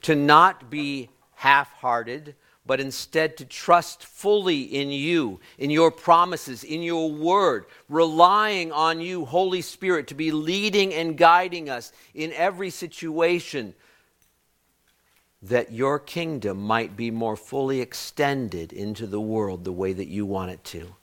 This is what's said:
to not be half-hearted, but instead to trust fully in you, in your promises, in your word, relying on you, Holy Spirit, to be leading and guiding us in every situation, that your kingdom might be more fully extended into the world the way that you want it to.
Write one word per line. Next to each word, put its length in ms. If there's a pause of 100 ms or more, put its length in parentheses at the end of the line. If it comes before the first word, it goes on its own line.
to 120
not 540
be 400 (260)
half-hearted, 1000 (300)
but 140
instead 560
to 100
trust 600
fully 560
in 300
you, 480 (180)
in 140
your 180
promises, 760
in 200
your 280
word, 540 (240)
relying 840
on 300
you, 240
Holy 360
Spirit, 460
to 60
be 180
leading 640
and 240
guiding 500
us 240 (220)
in 200
every 360
situation, 1040 (1700)
that 300
your 260
kingdom 640
might 340
be 140
more 260
fully 460
extended 880
into 360
the 140
world 420
the 100
way 180
that 160
you 200
want 240
it 140
to. 380